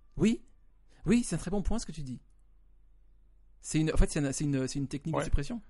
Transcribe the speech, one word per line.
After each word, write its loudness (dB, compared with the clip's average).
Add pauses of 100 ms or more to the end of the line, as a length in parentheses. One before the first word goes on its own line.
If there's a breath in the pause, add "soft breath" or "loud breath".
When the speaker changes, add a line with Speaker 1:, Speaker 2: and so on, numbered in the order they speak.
(160)
Speaker 1:
Oui, 2 (640 soft breath)
oui, 4
c'est -6
un 0
très -6
bon 0
point 2
ce -8
que -12
tu -10
dis. -10 (1400)
C'est -2
une... 0
En 2
fait, 6
c'est 0
une, 0
c'est -4
une, 0
c'est -6
une -4
technique -6
Speaker 2:
Ouais. 0
Speaker 1:
de -4
suppression. 0